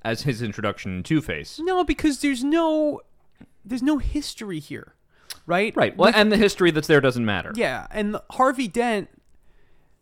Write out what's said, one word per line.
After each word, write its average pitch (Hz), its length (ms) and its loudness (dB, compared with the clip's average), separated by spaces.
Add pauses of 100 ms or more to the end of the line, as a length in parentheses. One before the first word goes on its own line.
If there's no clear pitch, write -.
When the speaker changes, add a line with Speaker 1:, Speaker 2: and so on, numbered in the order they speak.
Speaker 1:
as 113 200 -4
his 123 180 -2
introduction 101 560 -6
in 87 60 -6
Two-Face. 90 600 -4
Speaker 2:
No, 359 220 0
because 294 340 -2
there's 269 240 -2
no, 311 560 0 (640)
there's 233 200 -6
no 285 160 2
history 214 600 -6
here, - 360 -14 (500)
right? 185 320 0
Speaker 1:
Right. 127 180 2
Well, 190 140 6
Speaker 2:
With 220 80 4
Speaker 1:
and 214 120 6
the 208 60 2
history 196 360 4
that's 151 160 0
there 151 120 8
doesn't 123 260 2
matter. 101 300 -2
Speaker 2:
Yeah, 135 360 -2
and 214 260 -4 (140)
Harvey 262 360 0
Dent 233 400 -2 (960)